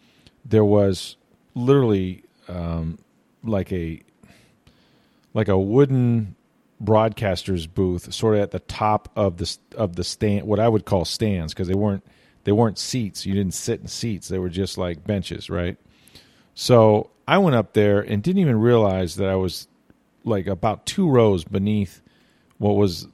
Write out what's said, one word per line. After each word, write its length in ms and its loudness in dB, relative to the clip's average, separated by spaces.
there 200 4
was 520 2
literally, 680 2
um, 500 -6
like 280 -4
a, 300 -6
like 140 0
a 100 2
wooden 800 2
broadcaster's 840 0
booth, 480 -4
sort 220 0
of 40 2
at 120 -4
the 80 -8
top 560 -2
of 220 0
the 40 -8
s-, 160 -8
of 200 -4
the 80 -6
stand, 420 -2
what 140 0
I 80 4
would 160 2
call 200 0
stands, 480 -4
'cause 140 -6
they 80 -2
weren't, 300 -2
they 80 0
weren't 260 0
seats. 480 -8
You 80 -2
didn't 200 -2
sit 260 -6
in 80 -16
seats. 400 -8
They 100 -4
were 100 -4
just, 300 -6
like, 260 -8
benches, 460 -6
right? 260 -4
So 560 4
I 120 2
went 180 4
up 160 -2
there 280 4
and 220 -2
didn't 180 0
even 200 2
realize 560 2
that 120 -2
I 60 0
was, 320 -4
like, 220 -2
about 400 -4
two 240 0
rows 340 4
beneath 560 -2
what 200 0
was, 380 0